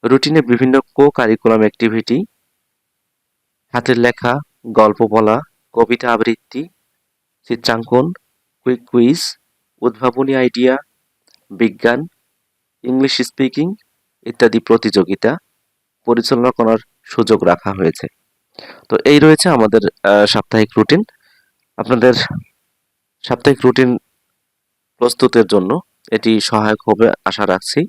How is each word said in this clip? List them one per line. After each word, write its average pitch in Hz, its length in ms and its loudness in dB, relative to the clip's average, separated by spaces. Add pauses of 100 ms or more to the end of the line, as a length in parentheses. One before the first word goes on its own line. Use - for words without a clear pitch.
রুটিনে 139 380 0
বিভিন্ন 123 340 0 (180)
co-curriculum 113 680 2
activity, 110 580 -2 (1500)
হাতের 123 240 -2
লেখা, 120 360 0 (320)
গল্প 107 400 0
বলা, 107 320 2 (360)
কবিতা 117 400 -2
আবৃত্তি, 113 480 -4 (880)
চিত্রাঙ্কন, 117 560 -2 (600)
কুইক 123 200 -2
কুইজ, 123 340 2 (600)
উদ্ভাবনী 123 540 -2
আইডিয়া, 127 400 0 (760)
বিজ্ঞান, 113 480 -2 (840)
ইংলিশ 131 380 -2
স্পিকিং 139 460 -4 (580)
ইত্যাদি 113 340 0
প্রতিযোগিতা 104 720 -2 (760)
পরিচালনা 120 440 0
করার 113 280 0 (240)
সুযোগ 110 400 0
রাখা 87 280 -2
হয়েছে। 92 340 -4 (840)
তো 110 80 -2 (100)
এই 147 140 6
রয়েছে 156 300 4
আমাদের, 113 340 2 (200)
আহ, 104 220 4
সাপ্তাহিক 107 500 -2
রুটিন। 143 260 2 (760)
আপনাদের 123 360 2 (1120)
সাপ্তাহিক 127 380 -2
রুটিন 127 280 2 (1120)
প্রস্তুতের 120 460 2
জন্য 95 240 0 (400)
এটি 113 200 -2 (100)
সহায়ক 107 440 -2
হবে 107 220 2 (180)
আশা 101 200 -4
রাখছি। 95 440 -2